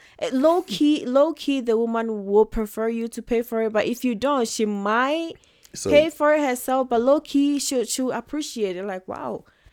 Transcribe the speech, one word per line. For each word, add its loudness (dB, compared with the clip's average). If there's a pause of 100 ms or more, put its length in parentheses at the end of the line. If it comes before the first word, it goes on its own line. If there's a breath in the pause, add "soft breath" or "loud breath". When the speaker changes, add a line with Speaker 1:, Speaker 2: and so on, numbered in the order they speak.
(200 soft breath)
Speaker 1:
eh, -4
low 4
key, 0
low 2
key, -2
the 0
woman -2
will 6
prefer -4
you -4
to -12
pay -2
for -4
it. -2
But 2
if -4
you 0
don't, 0
she -2
might -2 (400 soft breath)
Speaker 2:
So -6
Speaker 1:
pay 6
for 2
it 4
herself. 0
But 2
low 4
key, 0
she'll, -2
she'll -4
appreciate -6
it. -6
Like, -8
wow, -10 (300 soft breath)